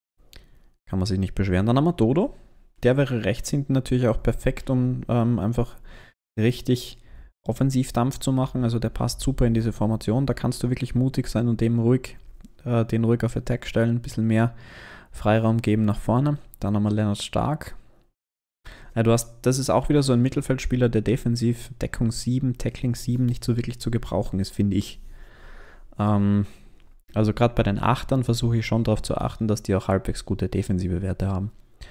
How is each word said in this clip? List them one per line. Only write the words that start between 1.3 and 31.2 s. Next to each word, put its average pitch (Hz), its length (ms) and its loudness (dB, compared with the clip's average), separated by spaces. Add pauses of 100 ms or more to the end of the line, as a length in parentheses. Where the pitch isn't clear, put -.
beschweren. 98 320 2
Dann 120 100 4
haben 143 80 4
wir 170 80 2
Dodo. 143 420 2 (460)
Der 123 140 4
wäre 131 300 0
rechts 101 240 -2
hinten 139 240 -2
natürlich 127 340 2
auch 110 160 2
perfekt, - 460 -2
um, 127 380 0
ähm, 120 300 2
einfach 113 400 -2 (600)
richtig - 640 0 (440)
Offensivdampf 127 720 0
zu - 120 -2
machen. 131 320 0
Also 117 160 0
der 110 100 -2
passt - 300 -4
super 131 260 0
in 113 80 4
diese 113 180 0
Formation. 110 540 0
Da 123 80 0
kannst - 300 -4
du 123 60 2
wirklich 123 260 -4
mutig 127 320 0
sein 117 200 0
und 113 120 0
dem 117 200 2
ruhig, 123 380 0 (480)
äh, 117 200 2
den 131 180 0
ruhig 117 200 2
auf 117 120 0
Attack - 320 -4
stellen, 113 300 2
ein 120 40 -4
bisschen - 240 -2
mehr 113 300 4 (560)
Freiraum 113 500 2
geben 107 240 2
nach 101 140 0
vorne. 143 380 0 (220)
Dann 101 160 0
haben 104 80 2
wir 104 80 2
Lennart 104 300 0
Stark. - 540 -4 (1160)
Ja, 117 80 0
du 110 100 4
hast, - 300 0
das 127 160 2
ist 135 140 0
auch 123 180 2
wieder 147 140 4
so 135 100 2
ein 120 80 4
Mittelfeldspieler, 131 680 0
der 113 120 2
defensiv 117 680 0 (100)
Deckung 113 300 -2
sieben, 127 480 -2
Tackling 123 340 -2
sieben 123 320 -2
nicht 120 180 -2
so 117 140 0
wirklich 117 220 -4
zu - 100 -4
gebrauchen 110 500 -2
ist, 95 120 -4
finde 98 240 0
ich. - 260 -4 (960)
Ähm, 101 480 2 (680)
also 107 180 2
grad 117 220 2
bei - 80 4
den 104 160 0
Achtern 127 440 0
versuche 117 340 0
ich 113 100 -2
schon 113 160 2
darauf 110 180 2
zu - 160 -4
achten, - 300 -2
dass 104 160 0
die 101 100 0
auch - 140 0
halbwegs - 380 0
gute 98 220 -2
defensive 92 540 -2
Werte 95 260 -2